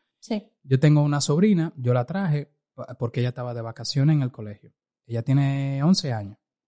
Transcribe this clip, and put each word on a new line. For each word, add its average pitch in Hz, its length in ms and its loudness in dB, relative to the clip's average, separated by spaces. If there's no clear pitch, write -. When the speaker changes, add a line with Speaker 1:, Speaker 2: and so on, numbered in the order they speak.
Speaker 1:
Sí. 208 280 -6
Speaker 2:
Yo 135 160 2
tengo 151 220 6
una 147 180 2
sobrina, 165 560 2
yo 123 180 0
la 123 120 0
traje 165 460 -4
pa-, 120 220 -14
porque 120 240 -4
ella 123 80 0
estaba 123 260 -8
de 117 60 -8
vacaciones 135 560 0
en 143 40 0
el 127 100 -2
colegio. 104 400 -14
Ella 117 160 -4
tiene 139 600 0
once 160 300 2
años, 104 240 -8